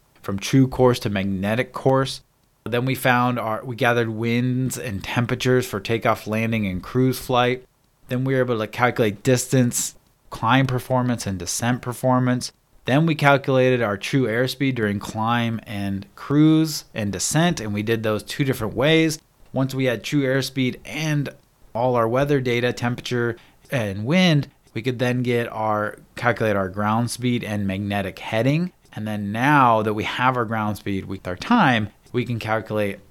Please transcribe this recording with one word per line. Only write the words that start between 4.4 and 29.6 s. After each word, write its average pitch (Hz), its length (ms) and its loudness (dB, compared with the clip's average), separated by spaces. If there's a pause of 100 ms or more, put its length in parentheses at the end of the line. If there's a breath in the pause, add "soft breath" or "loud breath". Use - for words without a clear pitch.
and 120 260 -8
temperatures 123 640 0
for 104 160 -6
takeoff, 113 460 -2
landing, 110 400 -2
and 90 160 -4
cruise 127 360 0
flight. 123 460 0 (440)
Then 127 160 -4
we 135 100 0
were 131 60 2
able 123 180 0
to 107 80 -2
calculate 117 560 0
distance, 123 720 2 (340)
climb 127 380 2
performance, 123 600 -2
and 98 120 -4
descent 120 420 -2
performance. 127 720 0 (320)
Then 143 220 2
we 165 80 2
calculated 131 680 4
our 101 160 0
true 131 280 0
airspeed 131 500 0
during 104 240 0
climb 113 640 -2
and 101 520 -6
cruise 156 760 2
and 107 180 -2
descent, 151 500 0
and 107 120 -6
we 104 100 -2
did 113 200 0
those 107 200 -2
two - 220 -4
different 117 300 -2
ways. 156 440 2 (340)
Once 131 220 -2
we 131 120 0
had 117 180 -2
true 147 200 0
airspeed 131 600 0
and 147 460 -4 (440)
all 123 220 2
our 113 100 4
weather 139 340 2
data, 120 320 0
temperature, 120 640 -2 (340 loud breath)
and 104 340 -4
wind, 160 440 2 (240)
we 113 100 -6
could 120 180 -4
then 123 240 0
get 120 260 0
our, 107 480 -2 (160)
calculate 113 400 0
our 98 140 0
ground 107 420 0
speed 120 320 -2
and 104 240 -2
magnetic 98 540 -2
heading. 143 520 0 (200)
And 107 120 -8
then 104 280 -4
now 123 500 4